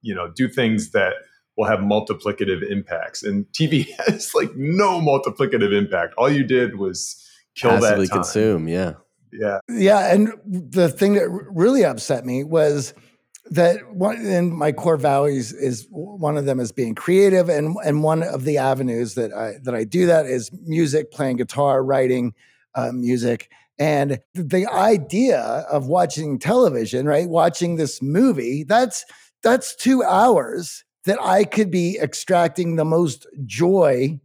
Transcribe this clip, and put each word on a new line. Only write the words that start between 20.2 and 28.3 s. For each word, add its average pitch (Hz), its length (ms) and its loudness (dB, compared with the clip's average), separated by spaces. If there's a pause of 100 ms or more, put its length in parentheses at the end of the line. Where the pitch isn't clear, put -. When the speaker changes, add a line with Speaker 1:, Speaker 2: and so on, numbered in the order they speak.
Speaker 3:
is 127 240 -4 (140)
music, 156 460 -2
playing 131 260 -4
guitar, 135 460 0
writing, 127 520 0 (400)
uh, 123 180 -4
music. 120 580 -2 (280)
And 143 420 0 (140)
th-, 170 140 -6
the 185 200 0
idea 202 720 2 (300)
of 139 180 -2
watching 151 500 0
television, 139 680 2
right, 151 220 2
watching 170 480 0
this 156 240 -4
movie, 147 640 0